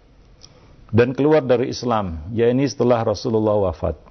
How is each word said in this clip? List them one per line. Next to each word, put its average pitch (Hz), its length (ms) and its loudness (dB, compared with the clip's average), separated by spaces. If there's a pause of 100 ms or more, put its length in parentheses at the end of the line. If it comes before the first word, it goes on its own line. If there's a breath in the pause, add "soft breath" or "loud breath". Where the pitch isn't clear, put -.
(920 soft breath)
dan 120 240 2
keluar 151 240 2
dari 127 320 0
Islam, 104 480 -4 (160)
yakni 123 320 2
setelah 120 320 0
Rasulullah 107 560 0
wafat. 87 400 -2 (140)